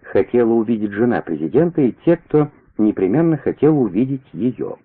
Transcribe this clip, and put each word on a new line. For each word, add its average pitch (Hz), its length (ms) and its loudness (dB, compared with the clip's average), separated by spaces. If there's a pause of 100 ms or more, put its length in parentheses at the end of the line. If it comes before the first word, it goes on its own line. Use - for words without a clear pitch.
хотела 113 500 0
увидеть 110 400 -2
жена 113 300 0
президента, 104 600 -2
и 120 100 2 (120)
те, 170 120 4
кто 151 340 0 (280)
непременно 107 580 2
хотел 147 420 0
увидеть 131 540 -2
её. 110 520 -6